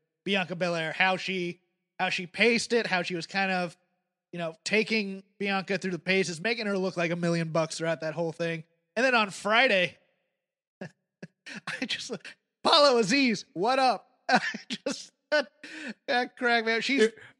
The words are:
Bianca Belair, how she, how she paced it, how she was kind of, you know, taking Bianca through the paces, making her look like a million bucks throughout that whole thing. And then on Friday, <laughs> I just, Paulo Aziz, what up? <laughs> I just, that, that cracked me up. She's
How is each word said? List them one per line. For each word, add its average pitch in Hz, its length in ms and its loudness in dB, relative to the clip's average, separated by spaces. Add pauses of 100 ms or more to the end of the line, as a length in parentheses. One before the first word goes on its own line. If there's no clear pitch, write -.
(240)
Bianca 185 320 -2
Belair, 165 340 -2
how 190 240 2
she, 180 460 -6 (360)
how 185 120 -2
she 175 180 -6
paced 233 460 2
it, 226 120 2
how 180 160 0
she 180 140 -6
was 165 100 -6
kind 196 240 -2
of, 180 280 -2 (560)
you 175 60 -8
know, 165 140 -6 (120)
taking 202 580 -2 (160)
Bianca 196 380 -2
through 190 140 -4
the 170 80 -6
paces, 180 420 0
making 226 240 -2
her 202 120 -2
look 185 200 -2
like 170 140 0
a 175 40 0
million 170 380 0
bucks 160 240 -2
throughout 165 240 -2
that 156 120 -6
whole 165 200 -4
thing. 165 320 -6 (320)
And 247 80 0
then 254 100 2
on 214 140 2
Friday, 208 680 2 (440)
<laughs> - 400 -20
I - 1040 -12
just, - 260 -8 (520)
Paulo 294 340 6
Aziz, 233 560 2
what 233 260 0
up? 247 260 2 (140)
<laughs> - 100 -8
I 254 100 6 (280)
just, - 440 -8 (200)
that, 294 160 2 (600)
that 247 300 -2
cracked 233 300 2
me 226 60 2
up. 226 80 0
She's 220 260 4 (320)